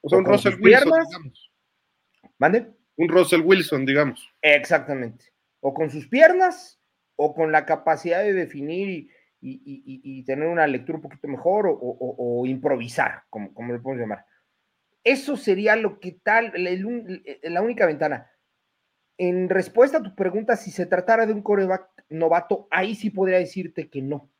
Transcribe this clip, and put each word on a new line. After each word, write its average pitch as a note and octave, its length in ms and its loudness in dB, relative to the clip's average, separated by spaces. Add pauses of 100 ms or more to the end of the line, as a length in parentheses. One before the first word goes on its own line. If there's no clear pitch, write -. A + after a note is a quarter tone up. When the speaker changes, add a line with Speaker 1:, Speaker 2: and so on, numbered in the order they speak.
Speaker 1:
O D3 80 -8
sea, F3+ 80 4
Speaker 2:
o - 20 8
Speaker 1:
un F#3+ 60 0
Speaker 2:
con G3+ 80 4
Speaker 1:
Russell G3+ 200 2
Speaker 2:
sus F3+ 80 -8
Speaker 1:
Wilson, A#3+ 220 8
Speaker 2:
piernas. D#4+ 260 2
Speaker 1:
digamos. - 420 -20 (880)
Speaker 2:
¿Mande? G3+ 300 2 (300)
Speaker 1:
Un E3 120 2
Russell E3+ 320 4
Wilson, D#3+ 440 2
digamos. C3+ 440 0 (120)
Speaker 2:
Exactamente. D3 840 0 (360)
O C#3 120 -2
con D#3 160 -4
sus D3 180 -12
piernas, F4+ 720 4 (340)
o D3 180 -2
con D#3+ 180 -2
la D3+ 140 2
capacidad D#3+ 580 -2
de G#3 100 0
definir E3+ 560 -6
y, D#3+ 200 -12 (320)
y, C3 100 -14
y, C3+ 340 -18
y, C3+ 340 -16
y B2+ 40 -18
tener C3+ 240 -4
una E3 200 2
lectura C#3+ 300 -4
un D#3 40 -12
poquito - 260 -16
mejor, F#3 400 0
o, E3 40 2
o, B2 200 -6
o, B2 500 -6
o B2+ 40 -2
improvisar, B2+ 840 -4
como, G#2 240 -14
como A#2 200 -10
le A#2+ 60 -8
podemos B2+ 220 -10
llamar. G#2 240 -10 (760)
Eso C#4 340 -2
sería G#3+ 400 0
lo G#3 220 -4
que - 220 -16
tal, A3 340 0
el F#3 300 -4
un-, A3 360 -10 (220)
la E3+ 180 -4
única A3+ 240 0
ventana. D3 440 -2 (880)
En F3+ 320 -2
respuesta C4 480 2
a A3+ 60 -2
tu G3 100 -14
pregunta, G3+ 440 -2
si - 140 -14
se F3+ 140 -6
tratara A3 400 2
de G#3+ 80 -2
un G#3 80 -4
quarterback F#3+ 680 -2
novato, E3 600 0
ahí F#3+ 260 -2
sí G#3 140 -6
podría F#3 280 0
decirte F3 520 -6
que C#3 120 -10
no. C#3 280 -10 (100)